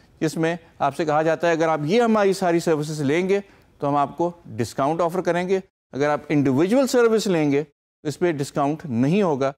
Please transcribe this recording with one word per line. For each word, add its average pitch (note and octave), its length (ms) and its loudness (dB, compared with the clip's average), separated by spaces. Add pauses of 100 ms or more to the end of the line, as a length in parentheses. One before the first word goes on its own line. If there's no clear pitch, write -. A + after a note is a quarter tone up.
(220)
जिसमें E3 360 -2 (240)
आपसे C#3+ 240 -2
कहा D3+ 180 2
जाता D#3+ 240 0
है, E3+ 80 2
"अगर D#3+ 140 2
आप D#3 160 -2
ये G#3 160 2
हमारी A3 320 2
सारी F3 260 0
सर्विसेज D#3 420 -2
लेंगे F3+ 380 0 (420)
तो D3 60 -2
हम C#3+ 80 0
आपको D#3 380 -2 (140)
डिस्काउंट C3+ 540 -4
ऑफर F3 200 -2
करेंगे, F3+ 400 -2 (320)
अगर C#3 160 0
आप D3 220 -2
इंडिविजुअल D#3 560 2
सर्विस A3+ 400 2
लेंगे D3+ 360 0
तो - 460 -14
इस C#3+ 80 -6
पे F3 160 0
डिस्काउंट C#3+ 520 -4
नहीं C#3+ 380 2
होगा।" C#3 340 0